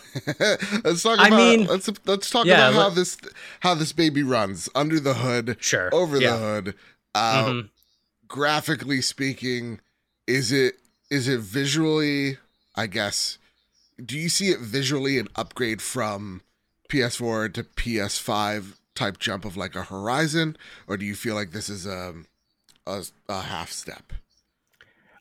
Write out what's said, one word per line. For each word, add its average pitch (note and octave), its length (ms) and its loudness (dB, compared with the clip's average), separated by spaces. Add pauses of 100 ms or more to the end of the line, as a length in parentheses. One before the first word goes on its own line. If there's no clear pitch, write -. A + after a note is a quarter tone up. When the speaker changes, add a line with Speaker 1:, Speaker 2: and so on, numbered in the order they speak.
(260)
Speaker 1:
<laughs> - 0 - (580)
Let's E3+ 200 0
talk A3+ 160 4
Speaker 2:
I G3+ 80 10
Speaker 1:
about, A3 80 8
Speaker 2:
mean, A#3 300 8
Speaker 1:
let's, F#3+ 220 0 (160)
let's G3 260 0
talk A#3 160 2
Speaker 2:
yeah, D#3+ 220 8
Speaker 1:
about - 60 6
how G3+ 140 6
Speaker 2:
let- F3+ 80 -4
Speaker 1:
this, F#3 200 0 (440)
how F3+ 140 2
this D3+ 180 -2
baby D3 320 2
runs G#2 500 0
under D#3 240 2
the C3+ 160 2
hood, A#2+ 460 0
Speaker 2:
Sure, F#2 340 0
Speaker 1:
over D#3+ 220 2
the B2+ 80 4
Speaker 2:
yeah. A#2 120 4
Speaker 1:
hood. G#2+ 380 -4 (400)
Uh, A2+ 300 2
Speaker 2:
Mm-hmm. A#2 220 -2 (600)
Speaker 1:
graphically C#3+ 760 0
speaking, A#2+ 760 -6 (480)
is B2+ 240 0
it, C3 240 4 (380)
is C3+ 160 0
it C3 100 2
visually, C#3 1000 0 (360)
I A2 140 -4
guess, G2+ 500 -4 (680)
do B2 140 -8
you E3+ 100 -2
see G3 200 0
it F3 100 4
visually C3+ 640 -2
an G2+ 160 -4
upgrade A2+ 440 -4
from G#2 640 -6 (460)
P C#3+ 120 0
S A#2+ 160 0
four A2 320 -2
to A2+ 140 -8
P A2+ 380 -4
S G2+ 180 -4
five G#2 640 -4 (160)
type G2 220 -4
jump G2 260 -4
of, F#2 120 -10
like, G2 200 -6
a F2+ 80 -6
Horizon, D3+ 720 -2 (300)
or G2+ 100 -4
do G2+ 100 -6
you G2+ 80 -6
feel A2 200 -6
like G#2 180 -6
this G#2 180 -8
is F#2+ 160 -10
a, F#2 260 -10 (760)
a, F#2+ 180 -8 (240)
a G2 140 -6
half E2+ 280 -8
step? - 420 -14 (1080)